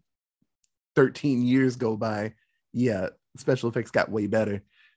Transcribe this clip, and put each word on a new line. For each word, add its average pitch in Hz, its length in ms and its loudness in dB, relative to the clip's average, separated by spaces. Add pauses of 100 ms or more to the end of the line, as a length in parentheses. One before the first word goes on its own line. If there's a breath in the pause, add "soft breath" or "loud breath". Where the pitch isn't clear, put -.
(960)
thirteen 131 500 2
years 127 320 2
go 113 200 -2
by. 107 380 -4 (380)
Yeah, 113 360 0 (280)
special 131 320 -2
effects 113 220 -4
got - 200 0
way 104 160 -2
better. 104 360 0 (340 soft breath)